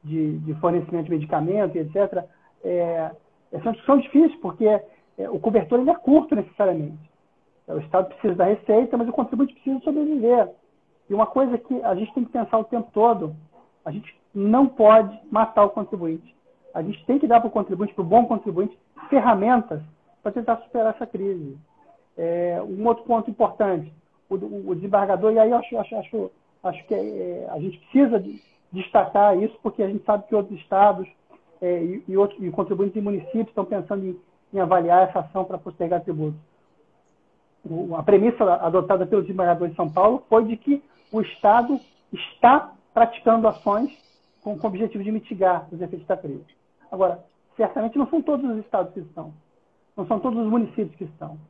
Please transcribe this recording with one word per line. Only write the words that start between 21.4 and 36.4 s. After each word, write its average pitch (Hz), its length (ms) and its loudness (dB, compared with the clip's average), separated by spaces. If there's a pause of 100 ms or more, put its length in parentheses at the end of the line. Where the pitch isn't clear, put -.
É, 175 480 -4
um 208 240 -6
outro 233 180 0
ponto 226 260 -2
importante, 196 600 -2 (380)
o, 196 60 -6
o, 196 340 -10
o 185 60 -2
desembargador, 196 580 0
e 220 60 2
aí 220 120 6
eu 240 60 0
acho, 240 220 -4
acho, 220 180 -8
acho, 196 340 -8 (320)
acho 180 240 -8
que 220 80 -4
é, 196 40 -4
é, 185 520 -8
a 165 80 -8
gente 156 200 -10
precisa 240 420 2
de, 208 180 -14 (320)
destacar 202 680 2
isso, 220 240 -4
porque 220 200 -4
a 196 60 0
gente 202 160 -8
sabe 208 220 0
que - 80 -4
outros 202 260 -2
estados, 190 480 2 (540)
é, 175 200 -2
e, 180 240 -6
e 190 120 -2
outros, 202 240 2
e 180 80 -6
contribuintes 196 460 -2
e 214 40 -4
municípios 202 480 -4
estão 196 160 -6
pensando 196 400 -6
em, 180 160 -10 (320)
em 196 80 -4
avaliar 175 480 4
essa 190 120 -4
ação - 220 -6
pra 185 140 -8
postergar 170 460 -6
tributos. 156 360 -6 (1300)